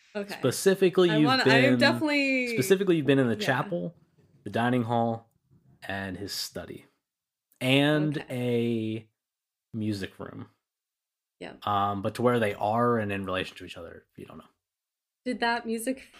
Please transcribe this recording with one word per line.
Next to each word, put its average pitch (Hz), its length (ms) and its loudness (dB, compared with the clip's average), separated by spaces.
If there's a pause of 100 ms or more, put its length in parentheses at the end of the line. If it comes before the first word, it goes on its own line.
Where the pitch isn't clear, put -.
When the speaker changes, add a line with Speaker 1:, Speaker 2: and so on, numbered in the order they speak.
(160)
Speaker 1:
Okay. 202 200 -8
Speaker 2:
Specifically, 185 760 2
Speaker 1:
I 160 80 2
Speaker 2:
you've 151 100 6
Speaker 1:
wanna, 262 160 2
Speaker 2:
been 131 300 6
Speaker 1:
I - 20 4
definitely 262 720 2
Speaker 2:
specifically, 196 480 2
you've 151 100 0
been 139 140 4
in 131 80 4
the 113 80 0
Speaker 1:
Yeah. 107 100 -6
Speaker 2:
chapel, 135 500 -2 (500)
the 104 40 -10
dining 120 340 0
hall, 117 460 -2 (540)
and 98 340 -8
his 101 140 -10
study. - 540 -10 (760)
And 143 580 2
Speaker 1:
Okay. - 80 -8 (760)
Speaker 2:
a - 40 -20 (680)
music 104 420 -6
room. 104 300 -14 (880)
Speaker 1:
Yeah. 87 140 -14 (100)
Speaker 2:
Um, 101 380 0
but 107 140 -4
to - 60 -6
where 120 180 2
they 104 140 0
are 117 440 0
and 104 140 -4
in 98 140 -6
relation 92 320 -4
to 92 80 -16
each 87 120 -18
other, - 280 -16 (100)
you - 100 -18
don't - 120 -20
know. - 120 -20 (760)
Speaker 1:
Did 254 160 -4
that 233 240 0
music 233 420 -6 (120)